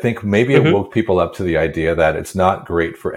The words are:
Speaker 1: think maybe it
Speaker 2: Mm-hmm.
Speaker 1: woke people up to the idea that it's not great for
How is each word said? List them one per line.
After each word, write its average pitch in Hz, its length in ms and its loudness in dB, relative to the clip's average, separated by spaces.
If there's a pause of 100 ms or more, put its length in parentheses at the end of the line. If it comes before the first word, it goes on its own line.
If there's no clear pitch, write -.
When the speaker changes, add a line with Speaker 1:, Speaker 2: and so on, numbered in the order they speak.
Speaker 1:
think 117 120 0 (220)
maybe 123 160 2
it 139 100 4
Speaker 2:
Mm-hmm. 156 140 4
Speaker 1:
woke - 200 -4
people 101 260 0
up 82 140 -4
to 98 120 -4
the 82 80 0 (100)
idea 80 240 -2 (100)
that 78 180 4
it's 78 240 -12
not 95 300 0
great 85 300 -2
for - 140 -4